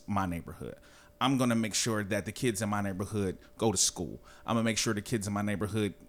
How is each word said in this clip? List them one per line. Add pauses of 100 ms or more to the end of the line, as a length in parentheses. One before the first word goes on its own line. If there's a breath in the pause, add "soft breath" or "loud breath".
my
neighborhood. (460 loud breath)
I'm
gonna
make
sure
that
the
kids
in
my
neighborhood (200 loud breath)
go
to
school. (240 loud breath)
I'm
gonna
make
sure
the
kids
in
my
neighborhood, (160)